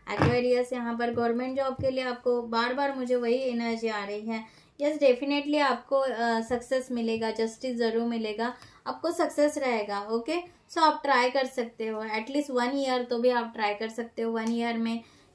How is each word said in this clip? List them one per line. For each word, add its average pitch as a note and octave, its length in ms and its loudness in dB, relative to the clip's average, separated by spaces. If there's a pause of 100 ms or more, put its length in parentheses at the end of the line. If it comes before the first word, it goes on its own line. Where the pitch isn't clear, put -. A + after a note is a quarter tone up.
(120)
Aquarius, B3 600 4
यहाँ A#3 260 -2
पर A#3 160 0
गवर्नमेंट A#3 420 0
जॉब C4+ 180 0
के C4 160 -2
लिए C4 140 0
आपको B3 380 0
बार A#3 320 0
बार C#4 200 0
मुझे B3+ 220 0
वही A#3+ 220 2
एनर्जी A#3 500 -2
आ G#3 160 -4
रही G#3 220 -8
है। A3+ 180 -6 (360)
यस, D4 180 0
definitely C#4+ 640 2
आपको, C4+ 360 0
अ, A#3 440 0
सक्सेस B3 500 -2
मिलेगा, A3+ 400 -2
जस्टिस A3+ 460 -4
ज़रूर A#3 280 0
मिलेगा, A3+ 500 -2 (320)
आपको D#4+ 240 -4
सक्सेस D4 480 2
रहेगा। G#3 420 -2
ओके, A#3 420 -2 (280)
so - 80 -6
आप D4+ 240 6
ट्राई B3+ 280 4
कर C4 160 0
सकते A3+ 400 -6
हो, A3 160 -4
at A3 280 -6
least C#4+ 200 -2
one B3 220 0
year C4 360 0
तो A#3+ 100 0
भी A#3+ 100 4
आप A#3 260 2
ट्राई G#3 200 0
कर A3 140 -4
सकते A3+ 340 -8
हो। A3+ 100 -2
वन A3+ 200 -2
ईयर A#3 260 -2
में A3+ 260 -2 (300)